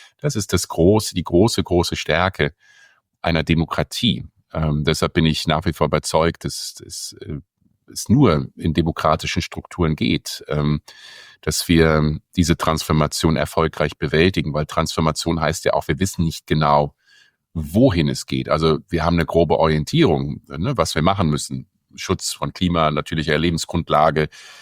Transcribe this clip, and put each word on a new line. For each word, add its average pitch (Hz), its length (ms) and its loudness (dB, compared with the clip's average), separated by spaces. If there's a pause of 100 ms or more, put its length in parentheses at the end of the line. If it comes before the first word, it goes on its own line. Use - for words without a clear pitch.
(200)
das 143 160 -4
ist 104 160 -4
das 92 160 0
große, 101 460 2
die 87 100 -4
große, 95 380 2
große 87 340 0
Stärke 80 560 0 (720)
einer 80 200 0
Demokratie. 78 840 -2 (260)
Ähm, 76 320 -2
deshalb 80 300 0
bin 82 100 2
ich 78 220 0
nach 76 180 0
wie 85 80 0
vor 78 140 0
überzeugt, 78 580 0
dass, - 300 -10
dass, - 460 -14
äh, - 180 -10 (520)
es - 180 -8
nur 98 480 4
in - 160 -2
demokratischen 80 720 0
Strukturen - 540 -4
geht, - 520 -4
ähm, 73 320 0 (640)
dass - 260 -2
wir 78 520 4 (160)
diese 85 200 2
Transformation 80 800 0
erfolgreich 76 640 -2
bewältigen, 78 560 0
weil 76 120 -2
Transformation 80 720 -2
heißt 76 240 -2
ja - 100 2
auch, 76 140 -4
wir 73 100 -2
wissen 92 260 -2
nicht - 220 -6
genau, 73 480 2 (580)
wohin 85 560 2
es 65 160 -4
geht. 65 240 -4
Also 78 300 2 (100)
wir 82 160 -2
haben 85 120 2
eine 80 100 2
grobe 80 320 2
Orientierung, 78 880 0
ne, 92 320 -4
was 82 160 -2
wir 78 80 0
machen 95 260 2
müssen. 69 400 -4 (260)
Schutz - 380 -4
von 73 200 -8
Klima, 85 380 2
natürlicher 73 460 -2
Lebensgrundlage, 78 920 0 (340)